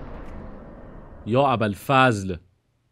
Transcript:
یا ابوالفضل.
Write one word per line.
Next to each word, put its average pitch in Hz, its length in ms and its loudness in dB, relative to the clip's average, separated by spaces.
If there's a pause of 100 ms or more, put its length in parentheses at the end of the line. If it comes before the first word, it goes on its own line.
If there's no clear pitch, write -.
(1300)
یا 127 220 4
ابوالفضل. 110 880 2 (560)